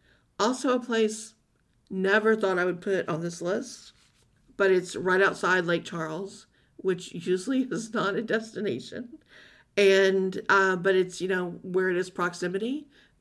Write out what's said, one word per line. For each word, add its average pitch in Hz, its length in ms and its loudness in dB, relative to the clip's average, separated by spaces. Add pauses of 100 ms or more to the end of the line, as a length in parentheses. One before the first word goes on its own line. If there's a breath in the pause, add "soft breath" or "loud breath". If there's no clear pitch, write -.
(400 soft breath)
Also 254 360 2
a 247 40 0
place 226 540 -2 (560)
never 208 460 2
thought 190 220 0
I 180 80 2
would 175 160 -4
put 185 280 -2
on 160 120 -4
this 170 200 -8
list, 208 520 -6 (640 soft breath)
but 190 140 4
it's 180 240 2
right 185 260 2
outside 185 440 2
Lake 170 200 0
Charles, 170 640 -10 (300 soft breath)
which 185 360 -4
usually 185 480 0
<laughs> - 100 -4
is - 220 -6
not 196 220 -2
a 240 60 -2
destination. 214 1000 -6 (580 loud breath)
And, 190 720 4
uh, 190 260 4
but 185 200 2
it's, 180 260 0
you 180 60 -2
know, 180 340 -4
where 185 280 0
it 175 80 0
is 185 120 -2
proximity, 190 800 -4 (340 soft breath)